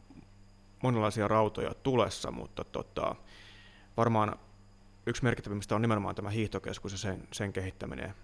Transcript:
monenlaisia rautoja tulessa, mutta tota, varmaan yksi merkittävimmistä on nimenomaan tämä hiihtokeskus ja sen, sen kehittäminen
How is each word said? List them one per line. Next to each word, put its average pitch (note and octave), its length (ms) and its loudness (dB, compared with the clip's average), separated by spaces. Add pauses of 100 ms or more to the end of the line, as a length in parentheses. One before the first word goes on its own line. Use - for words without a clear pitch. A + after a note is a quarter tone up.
(840)
monenlaisia G#2+ 440 4
rautoja A2 460 2
tulessa, B2+ 580 2
mutta - 320 -8
tota, - 520 -4 (840)
varmaan A2+ 420 2 (680)
yksi - 180 -2
merkittävimmistä G#2 520 0
on G#2+ 60 4
nimenomaan G#2 340 2
tämä G#2 140 -6
hiihtokeskus G2+ 640 -4
ja G2 60 -8
sen, F#2+ 360 -6
sen G2 200 -4
kehittäminen F#2 720 -6